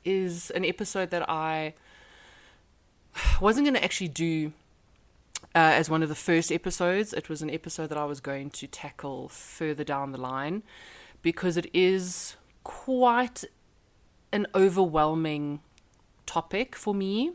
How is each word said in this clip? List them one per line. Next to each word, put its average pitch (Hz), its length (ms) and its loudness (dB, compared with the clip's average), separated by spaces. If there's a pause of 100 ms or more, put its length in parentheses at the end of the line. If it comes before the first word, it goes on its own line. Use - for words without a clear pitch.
is 180 480 -2
an 185 140 -2
episode 180 460 -4
that 170 180 -4
I 156 460 -4 (1600)
wasn't 226 280 4
gonna 262 120 2
actually 180 300 -2
do, 156 420 0 (1040)
uh, 160 240 8
as 160 100 0
one 160 140 2
of 151 60 0
the 151 60 -4
first 165 360 2
episodes. 185 640 0
It - 160 -6
was 156 120 -6
an 151 80 -4
episode 160 380 -6
that 151 100 -6
I 147 60 -2
was 147 160 -4
going 139 300 -6
to - 180 -12
tackle 135 640 -12
further 151 560 -6
down 139 260 -4
the 131 60 -10
line 135 440 -4 (600)
because 170 340 0
it 170 180 -2
is 185 600 2 (300)
quite 247 800 0 (880)
an 208 200 0
overwhelming 160 1080 2 (640)
topic 196 500 -4
for - 180 -2
me. 202 420 0